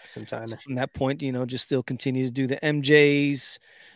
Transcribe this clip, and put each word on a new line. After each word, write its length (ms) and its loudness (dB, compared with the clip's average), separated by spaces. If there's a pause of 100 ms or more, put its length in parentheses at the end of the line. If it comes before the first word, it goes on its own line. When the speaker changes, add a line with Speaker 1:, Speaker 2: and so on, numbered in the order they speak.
Speaker 1:
some 200 -14
time 200 -10
Speaker 2:
so 80 -10
Speaker 1:
to 80 -14
Speaker 2:
from 140 -8
that 180 -4
point, 260 -2
you 120 -4
know, 120 -4
just 200 -6
still 180 -2
continue 420 -2
to 60 -4
do 160 -2
the 180 -4
M 180 0
Js. 760 4 (380)